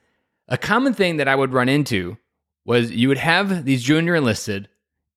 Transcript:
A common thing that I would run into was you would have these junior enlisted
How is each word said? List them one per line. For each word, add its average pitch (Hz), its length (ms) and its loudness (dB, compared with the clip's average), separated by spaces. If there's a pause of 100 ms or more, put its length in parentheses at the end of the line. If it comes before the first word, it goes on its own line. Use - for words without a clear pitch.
(480)
A 127 100 -4
common 240 360 0
thing 175 240 0
that 135 100 -2
I 135 60 2
would 135 180 0
run 127 160 2
into 110 480 0 (480)
was 117 260 2
you 120 180 2
would 139 100 2
have 175 460 0
these 135 180 0
junior 165 340 2
enlisted 104 520 -2 (480)